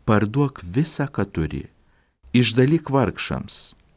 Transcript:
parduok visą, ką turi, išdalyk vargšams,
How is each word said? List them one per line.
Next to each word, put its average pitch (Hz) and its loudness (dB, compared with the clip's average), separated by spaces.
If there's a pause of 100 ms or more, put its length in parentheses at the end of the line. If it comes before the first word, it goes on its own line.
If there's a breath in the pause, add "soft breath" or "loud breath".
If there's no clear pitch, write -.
parduok 113 2
visą, 135 -2
ką - -2
turi, 76 -4 (680)
išdalyk 127 2
vargšams, - -2 (220)